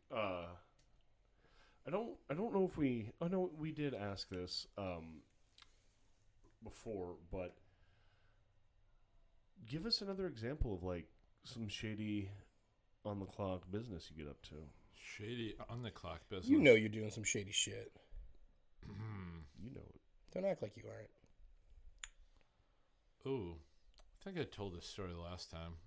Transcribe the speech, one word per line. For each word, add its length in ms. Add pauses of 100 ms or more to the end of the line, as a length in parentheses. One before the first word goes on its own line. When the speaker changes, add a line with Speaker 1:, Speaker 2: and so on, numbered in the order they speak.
(100)
Speaker 1:
uh, 360 (1400)
I 40
don't, 260 (140)
I 40
don't 200
know 100
if 140
we, 420
oh 60
no, 320
we 140
did 200
ask 380
this, 360 (120)
um, 420 (1400)
before, 520 (140)
but 240 (2000)
give 180
us 160
another 260
example 480
of, 80
like, 260 (360)
some 240
shady 640 (720)
on 160
the 60
clock 440
business 400
you 140
get 60
up 140
to. 100 (400)
Speaker 2:
Shady 600 (160)
on 120
the 80
clock 380
business. 220
Speaker 3:
You 80
know 160
you're 140
doing 220
some 140
shady 280
shit. 400 (960)
Speaker 2:
Mm-hmm. 520 (240)
Speaker 1:
You 80
know 180
it. 120 (340)
Speaker 3:
Don't 100
act 180
like 140
you 120
aren't. 200 (2250)
Speaker 2:
Ooh, 280 (440)
I 260
think 140
I 60
told 320
this 100
story 280
last 360
time. 220 (140)